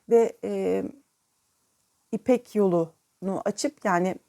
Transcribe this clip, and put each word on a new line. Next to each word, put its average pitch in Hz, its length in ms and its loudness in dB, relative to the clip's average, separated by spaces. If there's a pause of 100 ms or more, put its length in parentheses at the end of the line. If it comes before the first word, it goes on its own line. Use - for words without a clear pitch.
ve, 226 240 4 (100)
e, 190 400 -2 (1300)
İpek 240 440 -2
yolunu 180 920 -2
açıp - 400 -4
yani, 180 300 0 (140)